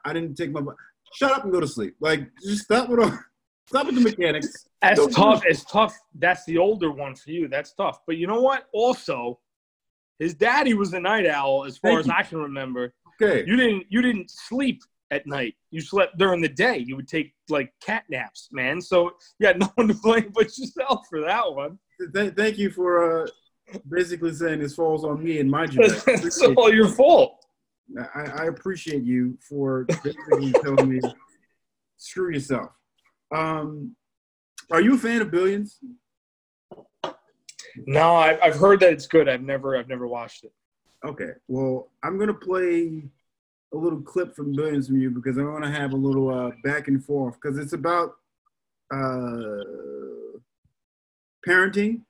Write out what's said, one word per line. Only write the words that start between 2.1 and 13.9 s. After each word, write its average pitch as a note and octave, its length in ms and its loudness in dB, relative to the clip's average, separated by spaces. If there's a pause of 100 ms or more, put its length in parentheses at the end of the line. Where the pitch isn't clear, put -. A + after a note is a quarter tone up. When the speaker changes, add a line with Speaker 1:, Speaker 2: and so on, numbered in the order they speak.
Speaker 1:
just G3+ 220 -6
stop B3 240 0
with A#3+ 120 2
all, F#3+ 180 2 (240)
<laughs> - 240 -20
stop C#4+ 200 -2
with B3+ 100 -2
the B3+ 40 4
mechanics. F3 640 0 (140)
Speaker 2:
That's G3+ 200 4
Speaker 1:
Don't - 120 4
Speaker 2:
tough. G#3+ 300 4
Speaker 1:
do F3+ 60 2
it. - 20 6
Speaker 2:
It's D3+ 140 -2
tough. G#3+ 340 0 (160)
That's F3 300 -2
the E3 120 -4
older F3 360 0
one C3+ 240 -10
for D3+ 160 -16
you. E3 160 -4
That's C#3 240 -6
tough. F#3+ 340 -4
But E3 100 -6
you F3 120 -4
know A3+ 120 0
what? C4 320 0
Also, D3 680 -2 (800)
his E3 140 -4
daddy A#3+ 380 2
was G3 200 0
a F#3 80 -4
night G3 260 2
owl, C#3 380 0
as C3+ 140 -12
far - 120 0
Speaker 1:
Thank D#3+ 100 4
Speaker 2:
as D3 60 -2
Speaker 1:
you. E3+ 100 0
Speaker 2:
I G3 60 2
can E3 160 -8
remember. C3 560 -6 (260)
Speaker 1:
Okay. F3 240 4
Speaker 2:
You G3+ 120 2
didn't, G#3+ 320 2
you A3+ 120 0